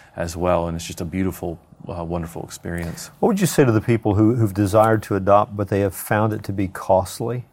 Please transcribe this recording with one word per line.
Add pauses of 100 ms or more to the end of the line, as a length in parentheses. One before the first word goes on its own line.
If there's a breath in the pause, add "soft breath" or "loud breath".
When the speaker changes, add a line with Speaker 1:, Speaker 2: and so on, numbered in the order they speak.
(160 loud breath)
Speaker 1:
as
well.
And
it's
just
a
beautiful, (280)
uh,
wonderful
experience.
Speaker 2:
What
would
you
say
to
the
people
who,
who've
desired
to
adopt,
but
they
have
found
it
to
be
costly?